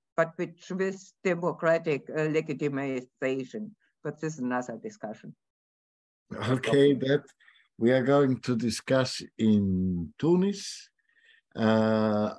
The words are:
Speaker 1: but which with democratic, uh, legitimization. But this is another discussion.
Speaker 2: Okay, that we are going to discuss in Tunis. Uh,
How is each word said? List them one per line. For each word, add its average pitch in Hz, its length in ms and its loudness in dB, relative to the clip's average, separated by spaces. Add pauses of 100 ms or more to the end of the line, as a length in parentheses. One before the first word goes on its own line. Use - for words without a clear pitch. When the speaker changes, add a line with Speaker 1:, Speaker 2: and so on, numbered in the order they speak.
(160)
Speaker 1:
but 165 220 0
which 170 340 -10
with 190 400 -6 (120)
democratic, 165 840 0
uh, 156 200 -2
legitimization. 135 1400 -4 (320)
But 151 180 -10
this 156 140 -6
is - 40 -14
another 123 420 -4
discussion. - 540 -14 (960)
Speaker 2:
Okay, 135 600 2
that 135 300 0 (540)
we 113 140 4
are 131 120 4
going 135 380 4
to 123 140 0
discuss 123 640 -2 (160)
in 92 800 2
Tunis. 180 720 0 (680)
Uh, 110 800 2